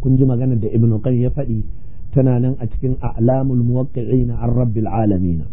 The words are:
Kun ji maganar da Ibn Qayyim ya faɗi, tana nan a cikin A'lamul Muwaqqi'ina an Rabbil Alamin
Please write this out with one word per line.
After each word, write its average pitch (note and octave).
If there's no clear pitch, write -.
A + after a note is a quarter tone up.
Kun C3
ji C3+
maganar B2+
da G#2+
Ibn A2+
Qayyim B2
ya B2+
faɗi, A2+
tana C3
nan B2+
a A#2+
cikin B2+
A'lamul B2+
Muwaqqi'ina A#2+
an A#2
Rabbil A2+
Alamin F#2